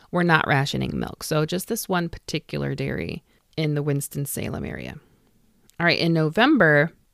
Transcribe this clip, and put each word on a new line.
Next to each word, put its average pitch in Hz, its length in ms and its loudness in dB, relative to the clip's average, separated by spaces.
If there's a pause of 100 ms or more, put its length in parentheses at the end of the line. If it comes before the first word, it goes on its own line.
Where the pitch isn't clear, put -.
(120)
were 175 140 0
not 165 220 4
rationing 135 520 -2
milk, - 240 -8
so 156 220 -2
just 180 240 -6
this - 180 -6
one 175 220 -2
particular 143 680 -8
dairy 139 480 -6 (320)
in 151 200 -2
the 143 80 -2
Winston-Salem - 800 -4
area. - 340 -10 (800)
All 170 60 0
right, 165 120 4
in 165 160 2
November, 160 800 4 (220)